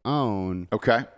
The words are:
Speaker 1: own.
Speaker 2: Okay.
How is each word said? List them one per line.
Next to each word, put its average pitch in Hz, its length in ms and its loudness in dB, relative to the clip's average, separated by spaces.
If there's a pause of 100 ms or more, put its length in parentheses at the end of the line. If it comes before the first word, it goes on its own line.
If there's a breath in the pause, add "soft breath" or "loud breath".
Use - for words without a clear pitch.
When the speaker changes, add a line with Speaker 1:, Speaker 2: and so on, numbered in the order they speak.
Speaker 1:
own. 98 680 -2
Speaker 2:
Okay. 117 320 2 (140)